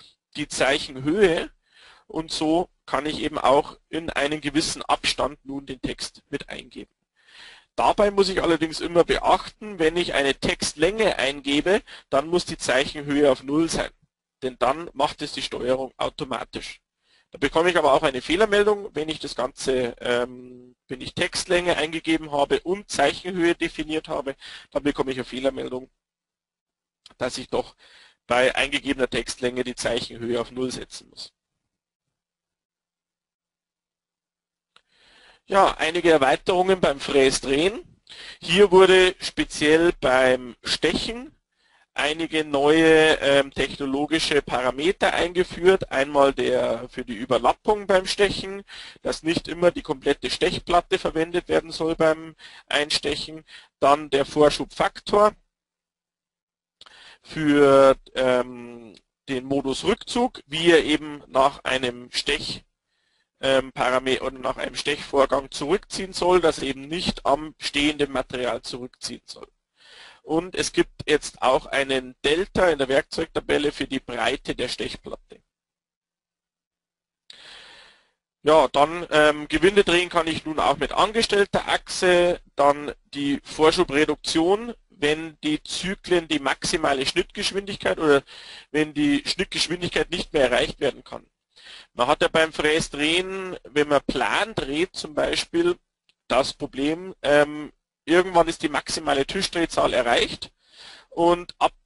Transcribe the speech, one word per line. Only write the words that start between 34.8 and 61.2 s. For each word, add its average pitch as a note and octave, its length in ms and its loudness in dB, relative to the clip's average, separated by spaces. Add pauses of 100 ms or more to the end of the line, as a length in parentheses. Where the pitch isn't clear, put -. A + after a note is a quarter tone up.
Ja, F#3+ 320 4
einige E3+ 320 2
Erweiterungen F3+ 680 4
beim C#3+ 220 0
Fräsdrehen. C#3+ 960 0 (400)
Hier F3+ 320 4
wurde F#3 480 8
speziell D#3 800 2
beim B2+ 640 2
Stechen A#3 720 -4 (580)
einige D#3 520 -2
neue, D#3 720 6
ähm, C#3 340 2
technologische C#3+ 880 -2
Parameter C3 720 0
eingeführt. F3 800 0
Einmal C#3 420 4
der B2 540 -2
für B2+ 160 -10
die A#2+ 120 -10
Überlappung C3 720 0
beim F#3+ 180 2
Stechen, G3 580 -2 (380)
dass - 220 -6
nicht E3 260 -4
immer E3+ 220 2
die C#3 100 -6
komplette C#3 480 -4
Stechplatte F3 680 0
verwendet E3+ 520 -4
werden D#3+ 240 -2
soll E3 220 -4
beim D#3+ 420 0 (300)
Einstechen. D3+ 760 -4 (380)
Dann D3 280 4
der C#3 160 2
Vorschubfaktor D3+ 1080 2 (1900)
für, C#3+ 760 6 (180)
ähm, B2 800 -2 (320)
den B2+ 160 -6
Modus C3+ 400 -4
Rückzug, - 640 -4
wie E3 260 2
er D3+ 120 6
eben D3 440 -4